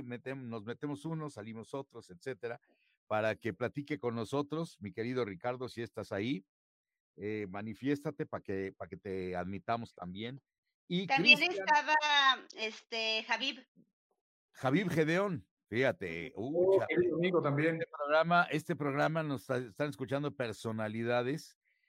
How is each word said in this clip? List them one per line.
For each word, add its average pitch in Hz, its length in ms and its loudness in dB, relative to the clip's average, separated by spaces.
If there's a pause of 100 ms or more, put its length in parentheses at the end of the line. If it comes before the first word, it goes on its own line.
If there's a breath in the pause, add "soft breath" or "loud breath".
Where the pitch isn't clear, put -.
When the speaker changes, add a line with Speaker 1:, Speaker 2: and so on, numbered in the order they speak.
Speaker 1:
metem-, 127 440 -8
nos 113 160 -6
metemos 139 400 -6
unos, 160 300 -6
salimos 110 400 -10
otros, 139 360 -10
etcétera, 117 520 -6 (460)
para 107 280 2
que 113 180 -2
platique 143 460 -4
con 117 160 -2
nosotros, 143 640 -2
mi 101 140 -8
querido 123 320 -2
Ricardo, 123 420 -4
si 113 140 -8
estás 107 320 -6
ahí, 117 320 -2 (720)
eh, 107 320 -4
manifiéstate 117 760 -4
pa' 107 140 -6
que, 95 380 -2
pa' 92 100 -10
que 95 80 -12
te 92 400 -4
admitamos 98 580 -4
también. 104 480 -8 (460)
Y 180 200 0
Speaker 2:
También 269 320 6
Speaker 1:
Cristian 339 280 0
Speaker 2:
estaba, 294 260 6 (640)
este, 220 680 -4
Javib. 240 320 -2 (960)
Speaker 1:
Javib 156 380 2
Gedeón, 165 540 2 (240)
fíjate, 95 680 0
Speaker 3:
Oh, 165 400 4
Speaker 1:
ucha, 139 100 4
Speaker 3:
querido 170 300 2
amigo 175 240 2
también. 147 340 2
Speaker 1:
este 165 160 -6
programa, 165 580 4
este 156 280 -2
programa 147 460 0
nos 139 180 -4
está, 127 160 -2
están 127 320 -4
escuchando 139 440 -2
personalidades. 117 1200 -2 (300)